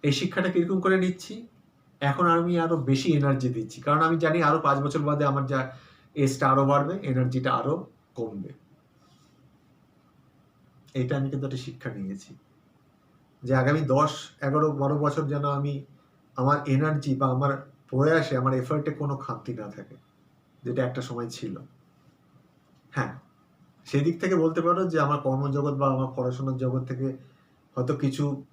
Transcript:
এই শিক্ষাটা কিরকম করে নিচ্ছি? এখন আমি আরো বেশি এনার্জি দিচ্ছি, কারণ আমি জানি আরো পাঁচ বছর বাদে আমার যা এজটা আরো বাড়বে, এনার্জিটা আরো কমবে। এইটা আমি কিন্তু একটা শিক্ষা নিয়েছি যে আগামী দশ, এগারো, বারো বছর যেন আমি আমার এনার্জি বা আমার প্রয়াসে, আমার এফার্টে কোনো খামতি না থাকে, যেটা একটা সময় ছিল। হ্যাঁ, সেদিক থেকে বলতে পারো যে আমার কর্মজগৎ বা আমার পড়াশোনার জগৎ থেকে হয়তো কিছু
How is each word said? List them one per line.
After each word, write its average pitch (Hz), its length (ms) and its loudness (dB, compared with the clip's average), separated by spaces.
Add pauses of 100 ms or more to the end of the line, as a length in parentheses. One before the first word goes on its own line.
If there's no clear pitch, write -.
এই 139 120 4
শিক্ষাটা 185 340 0
কিরকম 175 320 2
করে 190 180 4
নিচ্ছি? 180 300 -4 (760)
এখন 156 160 2 (120)
আমি 175 160 2 (100)
আরো 170 120 2 (140)
বেশি 135 180 2 (120)
এনার্জি 131 380 2
দিচ্ছি, 107 280 -8
কারণ 151 220 4
আমি 165 160 2
জানি 156 140 2 (120)
আরো 160 160 4
পাঁচ 139 200 4
বছর 147 220 -2
বাদে 147 240 2
আমার 139 200 0
যা 135 80 0 (640)
এজটা 135 300 0
আরো 135 180 4
বাড়বে, 151 240 2 (140)
এনার্জিটা 127 400 0 (100)
আরো 139 140 0 (440)
কমবে। 104 340 -8 (2500)
এইটা 127 200 -2
আমি 135 120 0
কিন্তু 135 180 -4
একটা 131 160 -6
শিক্ষা - 320 -12
নিয়েছি 98 340 -10 (1120)
যে 123 180 0
আগামী 147 200 2 (140)
দশ, 151 160 4 (360)
এগারো, 151 200 2 (140)
বারো 139 220 0
বছর 147 200 0 (100)
যেন 143 120 -2 (140)
আমি 143 140 -2 (680)
আমার 143 160 4 (180)
এনার্জি 147 440 2
বা 135 160 4
আমার 139 160 2 (380)
প্রয়াসে, 151 520 2
আমার 131 200 2
এফার্টে 147 300 -2 (100)
কোনো 143 120 -2 (100)
খামতি 120 380 -10
না 101 140 -10
থাকে, - 200 -18 (720)
যেটা 127 220 -2
একটা 127 220 -6
সময় 117 280 -6
ছিল। 101 180 -8 (1400)
হ্যাঁ, 131 160 -2 (800)
সেদিক 151 320 2
থেকে 185 220 2
বলতে 160 220 2
পারো 180 160 2 (100)
যে 160 140 0
আমার 143 200 0
কর্মজগৎ 139 560 0
বা 139 140 2
আমার 131 200 -2
পড়াশোনার 127 480 -2
জগৎ 127 260 0
থেকে 131 180 -4 (680)
হয়তো 127 180 -2 (100)
কিছু 143 220 0 (280)